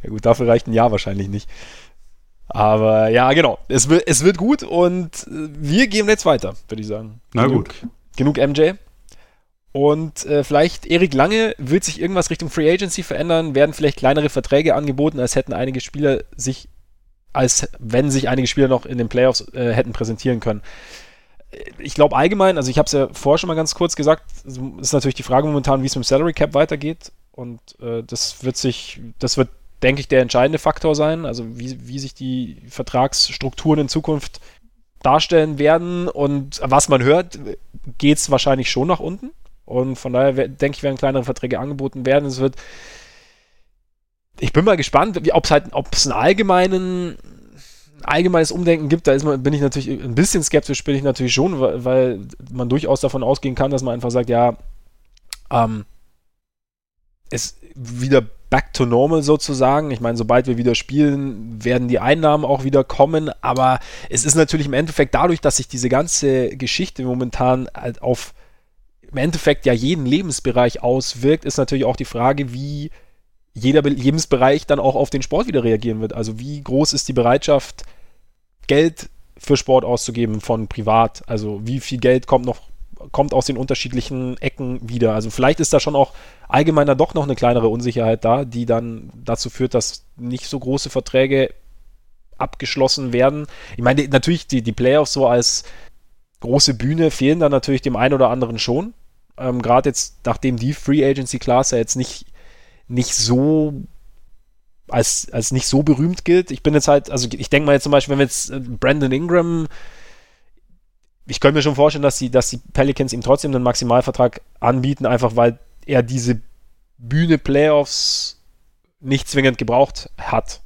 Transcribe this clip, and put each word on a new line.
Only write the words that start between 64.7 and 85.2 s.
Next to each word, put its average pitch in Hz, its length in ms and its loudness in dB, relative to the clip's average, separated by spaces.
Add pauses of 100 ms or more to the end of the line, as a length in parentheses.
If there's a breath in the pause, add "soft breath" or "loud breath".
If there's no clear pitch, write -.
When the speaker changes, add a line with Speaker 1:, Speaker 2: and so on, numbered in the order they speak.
Speaker 1:
Endeffekt 147 420 0
dadurch, 165 260 2
dass 139 160 2
sich 131 100 -4
diese 127 220 -4
ganze 131 680 0
Geschichte 131 480 -6
momentan 127 680 0
halt - 280 -10
auf 123 320 -4 (680)
im - 160 -12
Endeffekt 151 480 0
ja 131 60 4
jeden 135 320 0
Lebensbereich 131 760 0
auswirkt, 127 640 0
ist 143 140 -6
natürlich 135 260 0
auch 123 120 0
die 135 80 -8
Frage, 135 480 -2
wie 143 380 -10 (640 soft breath)
jeder 131 280 4
Be-, 143 80 2
Lebensbereich 139 760 2
dann 143 140 0
auch 131 160 0
auf 139 140 0
den 135 120 -4
Sport 160 240 -2
wieder 147 180 -2
reagieren 110 360 0
wird. 110 120 -4
Also 110 280 -6
wie 143 220 -10
groß 139 300 0
ist 143 160 -4
die 139 40 -4
Bereitschaft, 127 720 0 (800 soft breath)
Geld 160 420 2 (300)
für - 180 2
Sport 131 280 4
auszugeben 117 560 -2
von 113 260 -4
privat? 110 640 0
Also 107 360 -6
wie 123 140 -4
viel 127 200 -8
Geld 127 280 2
kommt 123 200 2
noch, 120 160 -6 (500)
kommt - 200 0
aus 127 140 2
den 131 100 -2
unterschiedlichen 127 800 -4
Ecken 127 500 -6
wieder? 117 260 0
Also 110 160 -4